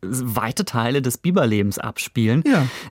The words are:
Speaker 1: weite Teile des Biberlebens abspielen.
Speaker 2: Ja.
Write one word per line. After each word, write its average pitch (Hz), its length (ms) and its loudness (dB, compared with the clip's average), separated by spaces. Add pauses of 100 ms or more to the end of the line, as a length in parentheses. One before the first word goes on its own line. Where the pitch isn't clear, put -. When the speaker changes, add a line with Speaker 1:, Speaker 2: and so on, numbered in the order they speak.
Speaker 1:
weite 120 600 -2
Teile 120 380 0
des 127 160 -2
Biberlebens 110 640 2
abspielen. 113 640 0
Speaker 2:
Ja. 180 220 4 (240)